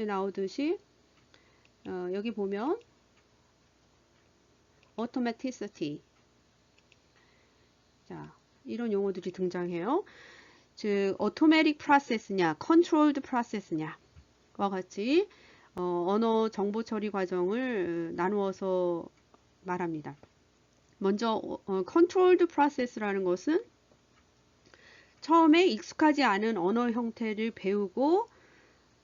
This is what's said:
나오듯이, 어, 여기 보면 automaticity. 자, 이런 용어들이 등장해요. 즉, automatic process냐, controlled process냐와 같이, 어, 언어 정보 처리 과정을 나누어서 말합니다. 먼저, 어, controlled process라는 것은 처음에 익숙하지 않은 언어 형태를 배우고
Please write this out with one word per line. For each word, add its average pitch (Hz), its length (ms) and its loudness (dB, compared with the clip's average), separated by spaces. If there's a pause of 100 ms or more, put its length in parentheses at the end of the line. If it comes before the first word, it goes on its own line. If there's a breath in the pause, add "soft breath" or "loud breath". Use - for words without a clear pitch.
나오듯이, 196 720 -4 (1080 soft breath)
어, 185 260 -8
여기 208 200 -6
보면 208 460 -4 (2250)
automaticity. 233 1000 -6 (2000 soft breath)
자, 156 260 -16 (300)
이런 233 280 -6
용어들이 196 400 -4
등장해요. 180 720 -2 (680 loud breath)
즉, 196 460 0
automatic 311 580 4
process냐, 202 840 0
controlled 302 560 4
process냐와 196 760 -6 (720)
같이, 233 580 -2 (480 soft breath)
어, 175 320 -2
언어 220 400 2
정보 208 340 -4
처리 214 280 -6
과정을 185 1040 -4
나누어서 185 880 -2 (560)
말합니다. 165 540 -8 (840)
먼저, 208 360 0 (320)
어, 190 240 -2
controlled 359 560 4
process라는 233 760 -2
것은 294 400 0 (1600 soft breath)
처음에 330 460 6
익숙하지 285 560 0
않은 214 340 2
언어 226 340 2
형태를 220 600 -4
배우고 226 800 0 (760 soft breath)